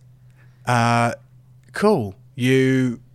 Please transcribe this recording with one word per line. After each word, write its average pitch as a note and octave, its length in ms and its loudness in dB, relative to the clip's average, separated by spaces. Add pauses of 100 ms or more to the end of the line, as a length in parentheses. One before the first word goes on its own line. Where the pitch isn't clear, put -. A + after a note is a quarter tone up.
(640)
Uh, A#2 480 0 (600)
cool. D3 420 -2 (180)
You, C3 680 0 (140)